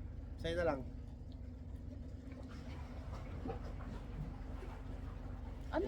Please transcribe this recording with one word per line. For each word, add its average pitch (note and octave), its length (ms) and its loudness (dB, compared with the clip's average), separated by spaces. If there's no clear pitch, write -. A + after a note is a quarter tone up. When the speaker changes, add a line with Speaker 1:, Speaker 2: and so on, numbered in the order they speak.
Speaker 1:
Sa'yo E3+ 160 4
na F3 100 8
lang. C#3+ 140 8
Speaker 2:
Ano F4+ 200 6